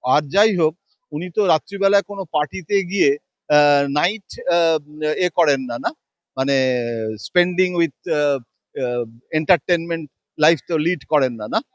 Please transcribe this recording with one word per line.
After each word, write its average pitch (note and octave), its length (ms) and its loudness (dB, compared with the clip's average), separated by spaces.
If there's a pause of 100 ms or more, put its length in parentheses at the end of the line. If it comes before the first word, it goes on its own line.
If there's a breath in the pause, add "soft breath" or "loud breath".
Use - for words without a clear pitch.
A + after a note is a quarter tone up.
আর C#3 240 2
যাই G3+ 280 2
হোক, D#3+ 200 0 (360)
উনি E3+ 180 -6
তো G3+ 160 0
রাত্রিবেলায় G3 560 0
কোনো G3 220 -10
পার্টিতে F3+ 600 -2
গিয়ে, E3+ 340 0 (300)
আহ, D3 400 4
নাইট, F3 600 -4
আহ, D#3 540 0
এ D#3 320 0
করেন D3+ 260 2
না, B2 180 -6
না? E3 160 -4 (420)
মানে, C3 460 0 (300)
spending F3+ 640 -2
with, E3+ 340 -4
আহ, D3 260 0 (460)
আহ, B2 200 -2 (340)
entertainment E3 680 0 (320)
life D#3 300 4
তো E3 100 0
লিড D#3+ 300 -2
করেন C3+ 240 2
না, A2 160 -10
না? F3+ 120 -2 (140)